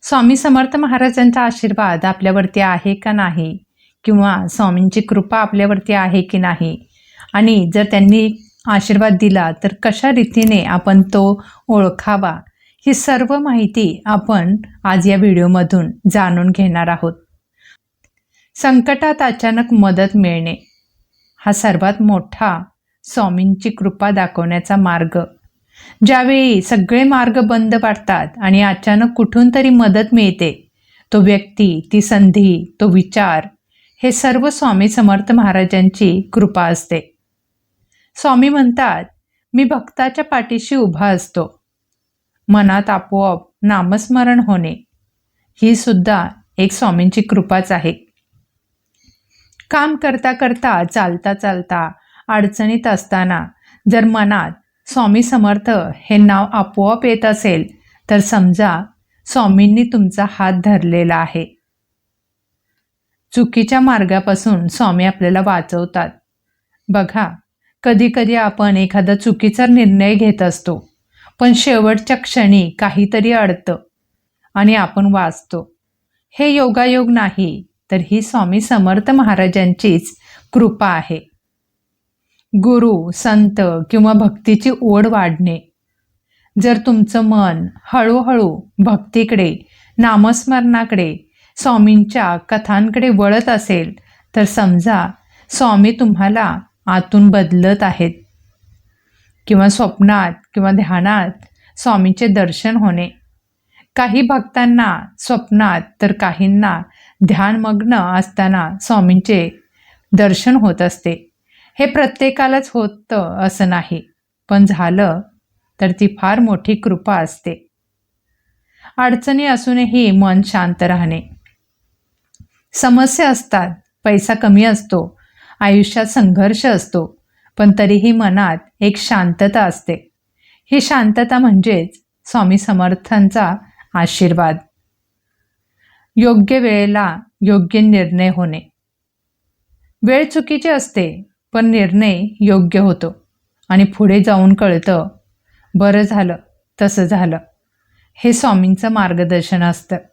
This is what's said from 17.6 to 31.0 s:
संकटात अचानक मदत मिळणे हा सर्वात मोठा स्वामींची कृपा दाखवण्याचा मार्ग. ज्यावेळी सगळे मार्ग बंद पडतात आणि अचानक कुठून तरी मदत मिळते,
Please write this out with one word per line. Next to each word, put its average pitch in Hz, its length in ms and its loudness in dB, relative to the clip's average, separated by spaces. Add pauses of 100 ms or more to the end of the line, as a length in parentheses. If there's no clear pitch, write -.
संकटात 277 680 0
अचानक 233 520 -2
मदत 196 440 2
मिळणे 170 380 -2 (880)
हा 208 60 0
सर्वात 196 500 -2
मोठा 202 640 -2 (400)
स्वामींची 190 680 -2
कृपा 202 420 -4
दाखवण्याचा 175 640 -4
मार्ग. 175 440 0 (840)
ज्यावेळी 254 560 2
सगळे 233 420 0
मार्ग 254 360 0
बंद 220 360 0
पडतात 208 520 -2 (140)
आणि 190 200 2
अचानक 208 520 0
कुठून 240 420 2
तरी 269 140 2
मदत 220 440 4
मिळते, 185 560 0 (440)